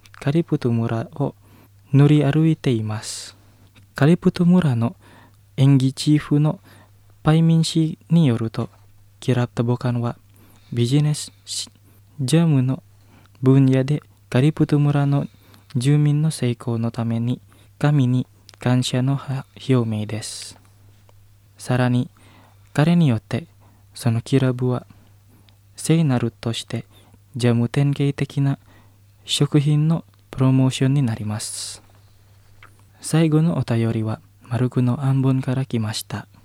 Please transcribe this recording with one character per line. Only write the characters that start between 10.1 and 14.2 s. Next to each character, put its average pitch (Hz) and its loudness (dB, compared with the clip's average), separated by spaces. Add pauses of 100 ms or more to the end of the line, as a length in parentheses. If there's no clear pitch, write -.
ビ 120 0
ジ 143 2
ネ 151 0
ス - -10 (880)
ジ 135 0
ャ 170 4
ム 139 4
の 131 -2 (600)
分 135 6
野 131 2
で 143 -4 (260)